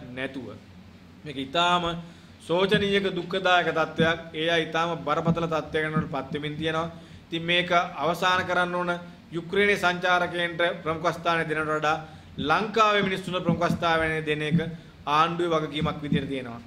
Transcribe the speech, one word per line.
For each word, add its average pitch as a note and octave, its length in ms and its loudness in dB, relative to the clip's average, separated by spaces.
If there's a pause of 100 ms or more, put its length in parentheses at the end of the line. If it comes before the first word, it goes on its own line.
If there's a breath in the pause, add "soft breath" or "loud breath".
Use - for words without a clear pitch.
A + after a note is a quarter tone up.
නැතුව. C3 400 -10 (720)
මේක D3 160 -12
ඉතාම E3+ 480 2 (540 loud breath)
ශෝචනීයක G3 720 2
දුක්ඛදායක F3 600 2
තත්ත්වයක්. D#3+ 480 2 (120)
ඒ D#3+ 200 -2
අය E3 120 4
ඉතාම D#3+ 360 -2
බරපතල E3 480 0
තත්ත්වයකට D#3 640 -2
පත් C3+ 220 -6
වෙමින් D3+ 240 -6
තියෙනවා. D#3+ 340 -2 (320 loud breath)
ඉතින් E3 200 -6
මේක F3 300 2
අවසන් F3 720 2
කරන්න F3 300 2
ඕන. F3 160 0 (380 loud breath)
යුක්‍රේනයේ F#3+ 480 2
සංචාරකයන්ට F3 840 0 (180)
ප්‍රමුඛ D#3+ 340 -2
ස්ථානය E3 320 0
දෙනවට D#3 280 -2
වඩා D#3 240 2 (440 loud breath)
ලංකාවේ G#3 640 2
මිනිස්සුන්ට F3+ 420 -2
ප්‍රමුඛ E3+ 260 2
ස්ථානය D#3+ 520 0
දෙන D3+ 200 -2
එක D3+ 160 2 (460 loud breath)
ආණ්ඩුවේ E3+ 480 2
වගකීමක් D3+ 480 0
විදියට C#3+ 280 0
තියෙනවා. A#2+ 380 -8